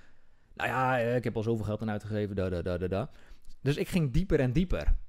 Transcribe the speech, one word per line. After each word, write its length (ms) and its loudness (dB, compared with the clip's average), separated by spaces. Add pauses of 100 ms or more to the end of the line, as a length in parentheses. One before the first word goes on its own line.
(540)
"Nou 160 -2
ja, 300 2
eh, 160 2
ik 80 0
heb 120 -2
al 60 -2
zoveel 220 0
geld 180 -2
aan 80 -2
uitgegeven, 460 -4
da, 120 0
da, 140 -2
da, 160 -2
da, 100 -2
da." 220 -2 (520)
Dus 140 2
ik 120 -4
ging 240 2
dieper 280 4
en 120 2
dieper. 420 4 (140)